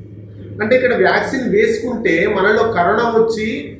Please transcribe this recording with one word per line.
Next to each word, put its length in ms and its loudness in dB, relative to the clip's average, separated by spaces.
అంటే 140 4
ఇక్కడ 180 2
వ్యాక్సిన్ 640 0
వేసుకుంటే 580 0
మనలో 260 2
కరోనా 460 0
వచ్చి 720 -2